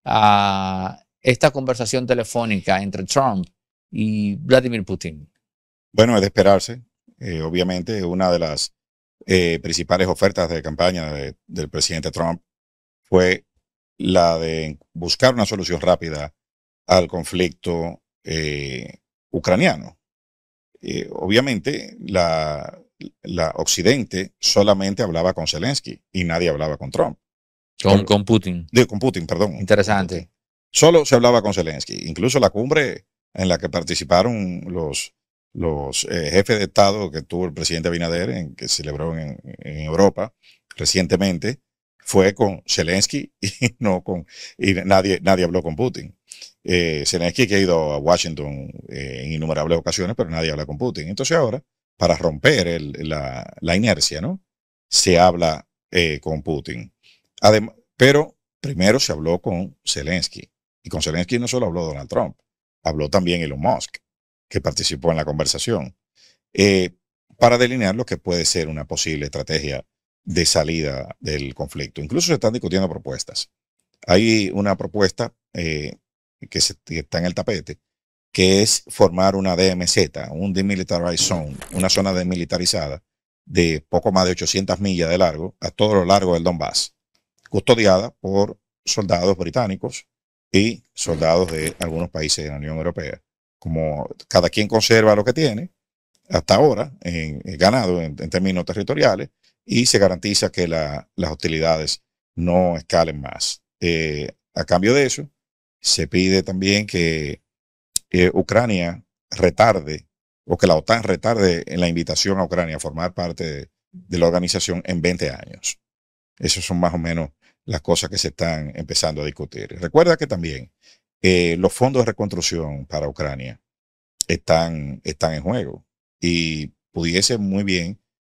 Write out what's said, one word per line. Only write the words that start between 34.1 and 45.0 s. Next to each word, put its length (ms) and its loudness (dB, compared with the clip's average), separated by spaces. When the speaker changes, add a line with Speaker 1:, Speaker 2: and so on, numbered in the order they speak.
Speaker 2:
los, 480 -8
los, 580 -4
eh, 220 -4
jefes 260 4
de 60 -2
Estado 480 2
que 100 -6
tuvo 220 -6
el 80 -6
presidente 340 -4
Abinader, 440 -2
en, 260 -8
que 100 -14
celebró 500 -6
en, 220 -10
en 220 -12
Europa 520 2
recientemente, 840 0
fue 380 4
con 320 0
Zelensky 720 -2
<laughs> 40 -20
y 380 -4
no 240 -2
con, 240 -6
y 160 0
nadie, 480 4